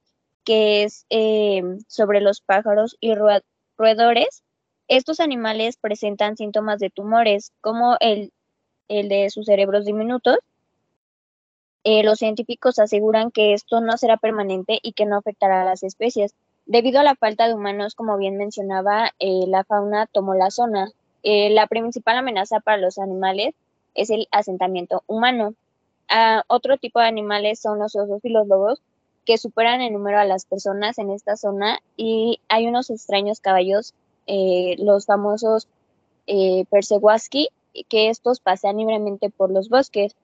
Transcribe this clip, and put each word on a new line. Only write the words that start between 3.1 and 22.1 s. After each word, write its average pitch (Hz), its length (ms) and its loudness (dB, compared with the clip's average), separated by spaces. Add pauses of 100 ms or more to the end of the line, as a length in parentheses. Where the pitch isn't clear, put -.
roa-, 208 280 4 (340)
roedores. 233 640 2 (460)
Estos 262 300 0
animales 233 580 -2
presentan 208 600 -4
síntomas 214 420 -4
de 196 120 -4
tumores, 214 680 0
como 233 380 0
el, 208 340 0 (560)
el 208 200 -2
de 196 220 0
sus 214 160 -10
cerebros 202 380 4
diminutos. 233 540 0 (1400)
Eh, 214 220 4
los 214 140 4
científicos 233 600 -2
aseguran 220 520 2
que 208 220 2
esto 226 280 -2
no 226 160 0
será 226 200 2
permanente 208 640 -2
y 226 120 -10
que 214 140 -2
no 208 100 0
afectará 196 460 0
a - 20 -2
las 190 180 -2
especies. 208 520 -4 (320)
Debido 240 320 4
a 285 60 6
la 285 100 4
falta 220 320 0
de 233 80 0
humanos, 202 400 -6
como 220 220 -4
bien 196 200 -2
mencionaba, 202 840 -2
eh, 185 260 0
la 190 160 0
fauna 208 440 -2
tomó 196 280 -2
la 185 160 2
zona. 214 400 -2 (320)
Eh, 208 280 2
la 214 180 4
principal 226 480 -4